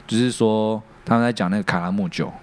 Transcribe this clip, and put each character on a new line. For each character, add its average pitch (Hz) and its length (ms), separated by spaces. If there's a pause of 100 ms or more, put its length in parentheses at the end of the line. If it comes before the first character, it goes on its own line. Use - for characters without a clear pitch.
就 110 100
是 123 140
说 110 500 (240)
他 117 120
们 117 80
在 120 80
讲 98 180
那 98 60
个 104 80
卡 90 160
拉 87 100
木 95 180
酒。 73 240 (100)